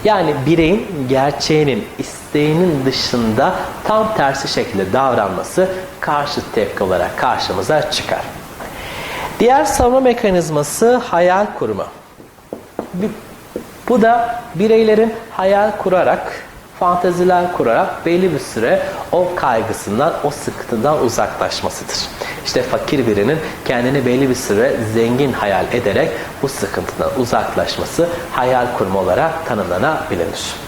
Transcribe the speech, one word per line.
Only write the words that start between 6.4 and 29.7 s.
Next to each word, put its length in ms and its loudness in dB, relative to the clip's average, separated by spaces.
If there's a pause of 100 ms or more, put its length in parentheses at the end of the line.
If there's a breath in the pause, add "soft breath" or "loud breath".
tepki 300 0
olarak 340 0
karşımıza 720 0
çıkar. 300 -4 (1200 loud breath)
Diğer 240 6
savunma 360 2
mekanizması 960 2
hayal 500 2 (120)
kurma. 280 -2 (2000)
Bu 140 6
da 400 2 (120)
bireylerin 600 4 (180)
hayal 460 2
kurarak, 540 2 (480)
fanteziler 760 2
kurarak 500 0
belli 260 2
bir 60 -2
süre 440 0 (300 loud breath)
o 240 2
kaygısından, 760 0 (120)
o 60 2
sıkıntıdan 760 -2
uzaklaşmasıdır. 920 -2 (500 loud breath)
İşte 160 0
fakir 440 0
birinin 320 2 (260 loud breath)
kendini 420 0
belli 240 2
bir 40 2
süre 420 0 (180)
zengin 380 2
hayal 400 0
ederek 360 0 (340 loud breath)
bu 60 -2
sıkıntıdan 680 -4
uzaklaşması 880 0 (240 loud breath)
hayal 340 2 (120)
kurma 220 0
olarak 460 0
tanımlanabilir. 1080 -2 (140)